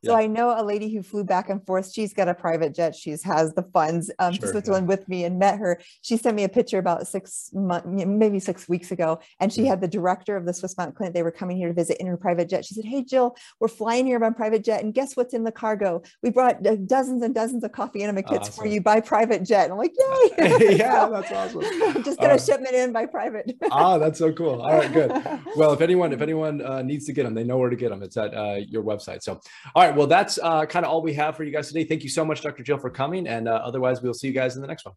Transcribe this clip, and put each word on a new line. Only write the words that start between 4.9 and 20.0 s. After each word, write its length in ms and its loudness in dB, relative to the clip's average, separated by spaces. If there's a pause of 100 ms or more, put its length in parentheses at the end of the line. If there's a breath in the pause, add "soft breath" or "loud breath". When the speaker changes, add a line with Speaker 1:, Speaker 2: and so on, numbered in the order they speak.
Speaker 1:
me 160 -4
and 140 -2
met 220 4
her. 200 -2 (220 soft breath)
She 160 -2
sent 180 0
me 80 0
a 60 0
picture 280 0
about 280 0
six 480 -10
mon-, 640 -2
maybe 200 4
six 300 -8
weeks 240 -4
ago. 280 -2 (200 soft breath)
And 100 0
she 120 -2
Speaker 2:
Mm-hmm. 80 4
Speaker 1:
had 100 0
the 80 -2
director 480 -2
of 80 -6
the 80 -4
Swiss 240 -8
Mountain 200 -8
Clinic. 180 -6
They 80 0
were 80 0
coming 260 -8
here 120 -4
to 60 -4
visit 260 0
in 60 -8
her 120 -4
private 320 -2
jet. 160 -4
She 80 -18
said, 100 -10
"Hey, 180 -6
Jill, 320 0 (260 loud breath)
we're 80 0
flying 360 -2
here 160 0
by 80 2
private 340 0
jet. 220 0
And 80 -4
guess 240 -4
what's 160 -2
in 120 -4
the 80 -4
cargo? 500 -2 (200 soft breath)
We 60 0
brought, 380 2
uh, 100 4
dozens 460 0
and 120 -2
dozens 300 -4
of 80 -8
coffee 300 -8
enema 220 -4
kits 240 -4
for 160 -12
Speaker 2:
Awesome. 80 -2
Speaker 1:
you 100 -2
by 180 6
private 440 2
jet." 200 4
And 80 -4
I'm 60 -8
like, 200 -2
"Yay." 360 6